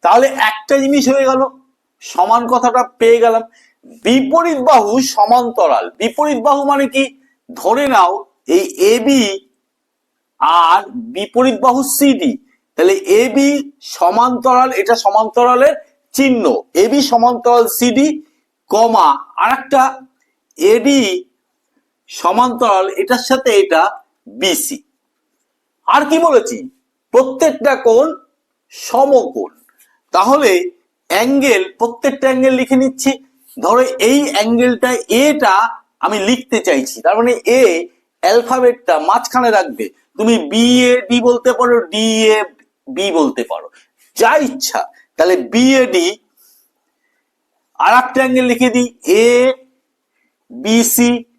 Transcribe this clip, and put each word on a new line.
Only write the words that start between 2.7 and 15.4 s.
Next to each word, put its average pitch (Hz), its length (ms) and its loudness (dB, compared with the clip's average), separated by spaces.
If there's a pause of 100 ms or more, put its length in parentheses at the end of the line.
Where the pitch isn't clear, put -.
পেয়ে 233 260 4
গেলাম। 226 180 2 (600)
বিপরীত 269 640 0
বাহু 220 240 4 (220)
সমান্তরাল। 208 720 0 (140)
বিপরীত 262 460 -2
বাহু 285 140 2 (100)
মানে 277 240 0
কি? 269 100 0 (460)
ধরে 240 340 -2 (100)
নাও 185 180 2 (440)
এই 196 80 2 (280)
এবি 247 300 2 (1160)
আর 170 400 2 (340)
বিপরীত 226 500 -2
বাহু 254 160 2 (160)
সিডি, 277 360 0 (460)
তাহলে 190 160 4 (260)
এবি 269 280 2 (480)
সমান্তরাল, 247 760 0 (100)
এটা 208 140 2 (100)
সমান্তরালের 240 680 2 (400)